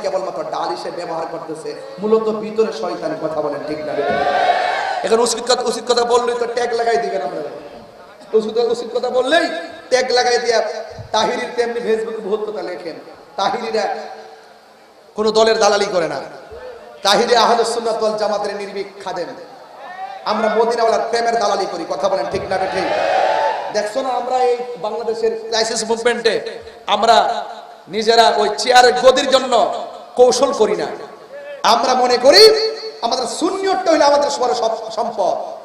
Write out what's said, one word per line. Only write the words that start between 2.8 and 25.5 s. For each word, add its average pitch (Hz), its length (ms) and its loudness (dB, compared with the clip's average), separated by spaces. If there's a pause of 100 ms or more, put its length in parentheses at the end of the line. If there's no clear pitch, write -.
শয়তান। 160 400 -4
কথা 156 200 -2
বলেন 143 260 -4
ঠিক 151 180 -6
না 139 80 -6
বেঠিক? - 220 0 (880)
এখন 220 140 4
উচিত 233 320 0
কথা, 254 100 2
উচিত 233 300 -2
কথা 233 140 2
বললেই 240 340 2
তো 233 60 -2
ট্যাগ 233 280 -2
লাগাই 233 240 0
দিবেন 190 240 -2
আপনারা। 160 460 -8 (680)
উচিত, 220 240 0
উচিত 233 400 -2
কথা 240 120 -4
বললেই 269 380 2 (420)
ট্যাগ 254 220 2
লাগাই 240 260 4
দিয়া 226 240 2 (500)
তাহিরির 226 440 0
তেমনি 233 240 -2
ফেসবুকে 220 380 -2
বহুত 208 320 -4
কথা 202 120 -8
লেখেন। 175 380 -10 (360)
তাহিরিরা 214 600 -2 (1200)
কোনো 214 160 0
দলের 220 280 4
দালালি 202 260 4
করে 180 220 0
না, 143 140 -6 (840)
তাহিরি 233 320 4
আহলে 226 300 4
সুন্নাত 226 380 -2
ওয়াল 214 140 0
জামাতের 208 380 -2
নির্ভীক 196 320 -8 (160)
খাদেম। 180 240 -8 (960)
আমরা 214 300 0
মদিনাওয়ালার 226 540 2
প্রেমের 233 300 0
দালালি 196 320 0
করি। 165 180 -8
কথা 190 200 -2
বলেন 190 220 -2
ঠিক 190 180 -4
না 190 80 0
বেঠিক? 185 260 -2 (880)
দেখছো 208 280 -2
না, 262 80 -4
আমরা 247 280 -2
এই 247 200 2 (240)
বাংলাদেশের 220 580 -2 (100)
ক্রাইসিস 226 340 -2